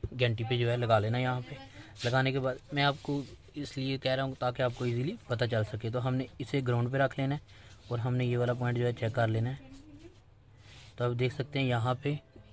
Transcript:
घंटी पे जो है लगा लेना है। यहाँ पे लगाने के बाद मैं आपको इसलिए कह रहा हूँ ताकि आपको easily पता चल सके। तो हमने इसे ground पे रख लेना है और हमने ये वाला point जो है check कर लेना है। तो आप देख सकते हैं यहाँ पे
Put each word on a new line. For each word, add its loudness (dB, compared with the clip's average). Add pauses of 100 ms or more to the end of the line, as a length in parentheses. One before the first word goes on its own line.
(140)
घंटी 0
पे 0
जो 2
है 2
लगा 4
लेना 2
है। 0
यहाँ -2
पे -12 (360)
लगाने 4
के 0
बाद 0 (140)
मैं 2
आपको 0 (340)
इसलिए -2
कह 2
रहा 0
हूँ -4
ताकि 0
आपको 0
easily 0 (120)
पता 2
चल 2
सके। -6
तो -2
हमने 0 (140)
इसे 0
ground 2
पे 0
रख 2
लेना 2
है -10 (320)
और 0
हमने 2
ये 2
वाला 2
point 0
जो 2
है 4
check -2
कर 4
लेना 2
है। -10 (1300)
तो 0
आप 2
देख 2
सकते -4
हैं 2
यहाँ 2
पे -2 (360)